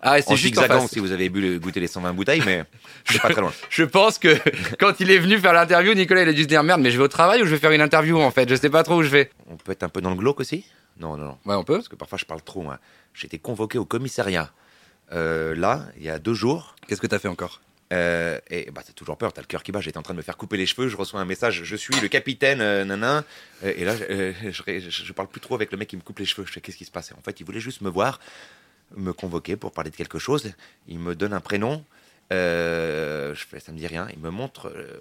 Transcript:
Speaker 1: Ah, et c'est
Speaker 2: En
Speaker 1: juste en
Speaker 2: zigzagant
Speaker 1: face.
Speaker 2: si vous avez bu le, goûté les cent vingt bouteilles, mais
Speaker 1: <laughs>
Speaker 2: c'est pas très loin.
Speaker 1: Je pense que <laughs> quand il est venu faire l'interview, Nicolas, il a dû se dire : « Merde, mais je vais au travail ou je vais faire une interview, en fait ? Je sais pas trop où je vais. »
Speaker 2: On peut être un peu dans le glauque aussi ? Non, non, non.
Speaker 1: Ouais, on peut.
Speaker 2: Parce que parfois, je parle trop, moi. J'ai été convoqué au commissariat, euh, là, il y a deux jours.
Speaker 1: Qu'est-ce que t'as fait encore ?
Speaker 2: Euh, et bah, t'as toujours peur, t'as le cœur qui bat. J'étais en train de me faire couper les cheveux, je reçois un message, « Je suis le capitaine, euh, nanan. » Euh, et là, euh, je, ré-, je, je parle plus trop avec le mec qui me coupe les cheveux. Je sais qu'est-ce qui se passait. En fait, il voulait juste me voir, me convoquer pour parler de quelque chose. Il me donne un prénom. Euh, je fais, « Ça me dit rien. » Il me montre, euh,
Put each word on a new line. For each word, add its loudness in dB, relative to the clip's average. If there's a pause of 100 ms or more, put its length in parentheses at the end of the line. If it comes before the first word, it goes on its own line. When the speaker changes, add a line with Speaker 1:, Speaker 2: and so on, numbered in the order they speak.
Speaker 1:
Ah, 6
et 2
c'est 2
Speaker 2:
En 4
Speaker 1:
juste 2
en 6
Speaker 2:
zigzagant 6
Speaker 1:
face. -2
Speaker 2:
si -6
vous -2
avez 0
bu -2
le, 0
goûté -4
les -2
cent -8
vingt -2
bouteilles, 2
mais 2 (220)
Speaker 1:
<laughs> -20
Speaker 2:
c'est 2
pas 6
très 2
loin. 0 (180)
Speaker 1:
Je 2
pense 4
que 6 (220)
<laughs> -6
quand 4
il 4
est 8
venu 4
faire 6
l'interview, 6
Nicolas, 4
il 4
a 4
dû 2
se 2
dire : « 6
Merde, 4
mais 6
je 2
vais 6
au 6
travail 6
ou 4
je 2
vais 2
faire 6
une 6
interview, 4
en 6
fait ? 4
Je 4
sais 2
pas 6
trop 2
où 4
je 2
vais. » 4 (200)
Speaker 2:
On -16
peut -8
être -8
un -4
peu -6
dans 0
le -2
glauque 0
aussi ? -8 (340)
Non, -10
non, -10
non. -14
Speaker 1:
Ouais, -2
on -2
peut. 0
Speaker 2:
Parce -6
que -20
parfois, -12
je -8
parle -12
trop, -14
moi. -10 (360)
J'ai -14
été -14
convoqué -6
au -4
commissariat, -4 (600)
euh, -2
là, -2 (100)
il -18
y -8
a -8
deux -2
jours. -4 (100)
Speaker 1:
Qu'est-ce -6
que -6
t'as -2
fait -6
encore ? -10 (320)
Speaker 2:
Euh, -2 (120)
et -8
bah, -16
t'as -20
toujours -12
peur, -6
t'as -18
le -18
cœur -10
qui -14
bat. -6
J'étais -10
en -14
train -12
de -10
me -14
faire -12
couper -10
les -2
cheveux, -4
je -10
reçois -8
un -4
message, « -4
Je -10
suis -8
le -2
capitaine, 0
euh, 0
nanan. » -2 (420)
Euh, -2
et -6
là, 0 (160)
euh, -4 (180)
je, -12
ré-, -8
je, -14
je -10
parle -8
plus -18
trop -8
avec -4
le -8
mec -10
qui -14
me -14
coupe -18
les -8
cheveux. -6
Je -16
sais -16
qu'est-ce -18
qui -20
se -20
passait. -14
En -20
fait, -12
il -18
voulait -10
juste -14
me -6
voir, 0 (760)
me -6
convoquer -8
pour -12
parler -10
de -20
quelque -10
chose. -4 (340)
Il -14
me -6
donne -4
un -4
prénom. -4 (500)
Euh, -4
je -16
fais, « -20
Ça -20
me -14
dit -12
rien. » -10
Il -18
me -10
montre, -12
euh, -16